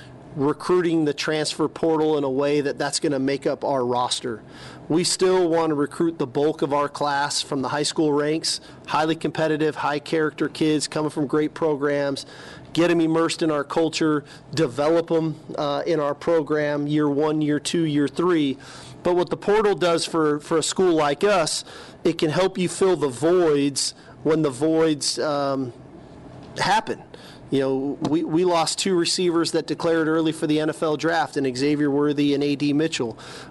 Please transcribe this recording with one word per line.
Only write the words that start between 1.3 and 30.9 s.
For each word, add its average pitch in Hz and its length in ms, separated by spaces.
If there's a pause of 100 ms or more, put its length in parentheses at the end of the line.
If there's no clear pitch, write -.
portal 156 480
in 143 80
a 135 60
way 143 320
that 135 160
that's 143 220
gonna 143 180
make 135 280
up 139 180
our 127 200
roster. 123 580 (460)
We 165 160
still 185 420
wanna 160 280
recruit 160 440
the 147 80
bulk 147 360
of 143 100
our 143 160
class 143 540
from 143 180
the 131 80
high 147 140
school 151 320
ranks, 151 440 (280)
highly 160 280
competitive, 156 600
high 147 220
character 156 500
kids 156 400
coming 156 220
from 151 160
great 151 260
programs, 143 720 (480)
get 170 180
'em 170 120
immersed 160 400
in 160 80
our 147 120
culture, 156 640 (300)
develop 156 560
'em, 160 260 (220)
uh, 143 280
in 160 140
our 143 140
program 147 720
year 151 240
one, 151 320
year 147 180
two, 170 220
year 147 260
three. 156 480 (460)
But 175 140
what 175 120
the - 80
portal 208 380
does 170 320
for, 151 340
for 165 160
a 156 60
school 185 320
like 147 300
us, 185 380 (420)
it 165 120
can 160 140
help 185 260
you 175 140
fill 185 260
the 147 120
voids 143 840 (280)
when 156 200
the 147 80
voids, 156 680
um, 139 540 (840)
happen. - 460 (480)
You 135 100
know, 135 380 (100)
we, 160 160
we 160 200
lost 170 340
two 190 160
receivers 170 580
that 160 140
declared 165 420
early 160 240
for 160 140
the 151 140
N 156 100
F - 120
L 156 140